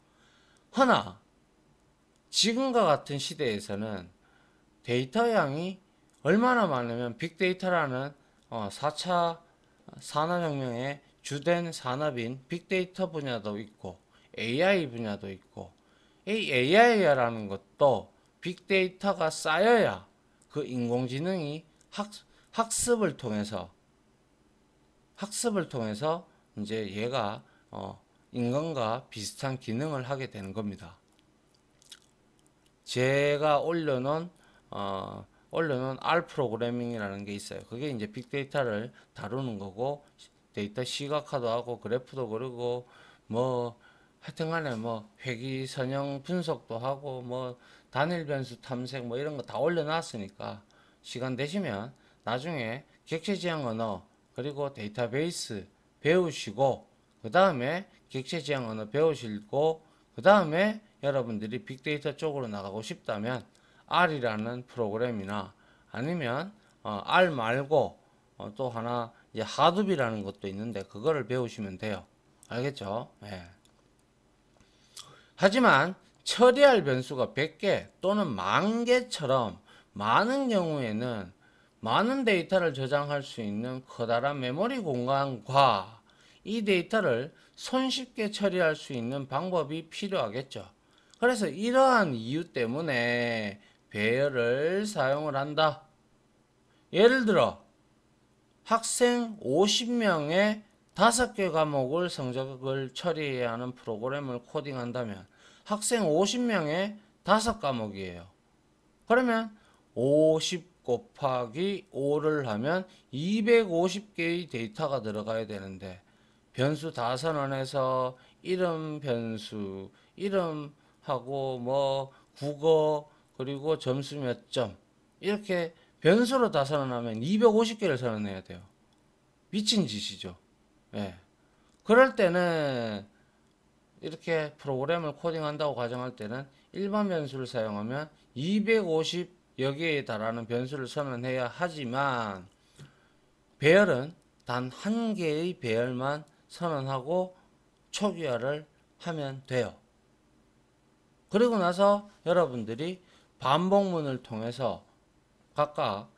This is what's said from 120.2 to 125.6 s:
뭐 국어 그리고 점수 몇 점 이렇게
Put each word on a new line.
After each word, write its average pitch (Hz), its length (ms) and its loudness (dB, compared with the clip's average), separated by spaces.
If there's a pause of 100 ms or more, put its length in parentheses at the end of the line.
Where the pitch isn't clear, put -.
뭐 135 520 0 (260)
국어 151 720 4 (260)
그리고 139 420 -2
점수 139 400 -4
몇 123 320 -4
점 107 280 -2 (420)
이렇게 180 560 -2 (240)